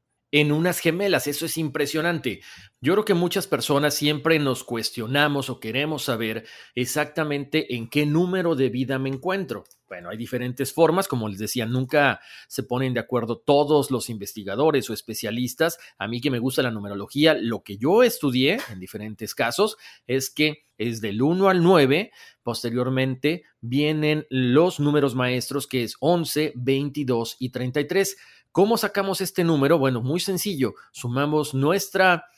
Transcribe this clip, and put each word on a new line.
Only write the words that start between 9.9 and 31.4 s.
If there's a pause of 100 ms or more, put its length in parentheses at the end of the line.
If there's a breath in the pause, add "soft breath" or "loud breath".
hay
diferentes
formas,
como
les
decía,
nunca (280 loud breath)
se
ponen
de
acuerdo
todos
los
investigadores
o
especialistas. (200 loud breath)
A
mí
que
me
gusta
la
numerología,
lo
que
yo
estudié (140)
en
diferentes
casos (320 loud breath)
es
que (140)
es
del
uno
al
nueve, (320 loud breath)
posteriormente (160 soft breath)
vienen
los
números
maestros,
que
es
once,
veintidós
y
treinta
y
tres. (340 loud breath)
¿Cómo
sacamos
este
número?
Bueno,
muy
sencillo, (180 loud breath)
sumamos